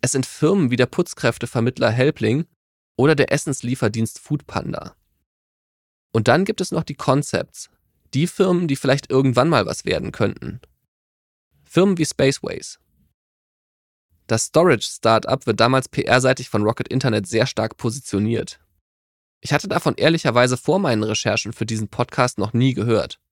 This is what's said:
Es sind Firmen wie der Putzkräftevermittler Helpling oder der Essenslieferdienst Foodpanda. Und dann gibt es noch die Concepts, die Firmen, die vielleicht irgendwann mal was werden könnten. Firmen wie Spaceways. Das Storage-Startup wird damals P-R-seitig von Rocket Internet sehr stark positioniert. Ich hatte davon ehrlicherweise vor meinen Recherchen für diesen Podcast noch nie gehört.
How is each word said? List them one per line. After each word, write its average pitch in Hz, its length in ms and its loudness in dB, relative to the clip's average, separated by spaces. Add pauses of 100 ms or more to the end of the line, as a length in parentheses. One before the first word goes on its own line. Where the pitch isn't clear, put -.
Es 131 100 -2
sind 131 160 -2
Firmen 165 420 0
wie 120 60 0
der 123 100 2
Putzkräftevermittler 117 1040 -2
Helpling 127 560 0 (520)
oder 143 180 4
der 139 160 2
Essenslieferdienst 120 880 -2
Foodpanda. - 760 -8 (1160)
Und 110 160 0
dann 147 160 4
gibt 214 160 -4
es 180 120 -6
noch 165 120 -2
die - 120 -10
Concepts, - 760 -2 (440)
die 147 140 2
Firmen, 180 400 0
die 139 80 0
vielleicht 135 340 0
irgendwann 131 400 4
mal 123 160 2
was - 200 -6
werden 92 260 -4
könnten. - 480 -4 (1040)
Firmen 185 340 2
wie 160 80 0
Spaceways. - 760 -4 (1500)
Das 113 200 0
Storage-Startup 123 1000 2
wird 110 140 -2
damals 127 280 2
P-R-seitig 127 600 0
von 104 140 -2
Rocket - 260 -2
Internet 110 380 0
sehr 113 180 0
stark 110 320 -6
positioniert. 107 840 -4 (800)
Ich - 140 -4
hatte 147 140 0
davon - 280 -2
ehrlicherweise 127 640 2
vor 165 220 0
meinen 120 240 2
Recherchen 110 500 -2
für - 120 -4
diesen 110 220 -4
Podcast - 500 -2
noch 104 160 -4
nie 123 200 2
gehört. 110 460 0 (120)